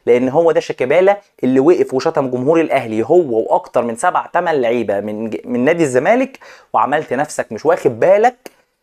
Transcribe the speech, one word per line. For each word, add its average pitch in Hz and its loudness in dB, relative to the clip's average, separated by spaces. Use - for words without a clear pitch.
لأن 123 2
هو 165 2
ده 160 0
شيكابالا 180 0
اللي 131 2
وقف 139 2
وشتم 131 -2
جمهور 131 0
الأهلي 117 -2
هو 147 2
وأكتر - -2
من 117 -4
سبع 156 -2
تمن 165 -2
لعيبة 113 0
من 107 -8
ج-، 107 -8
من 123 -4
نادي 170 2
الزمالك، 180 0
وعملت 131 0
نفسك 131 -6
مش 110 -10
واخد 143 0
بالك 202 4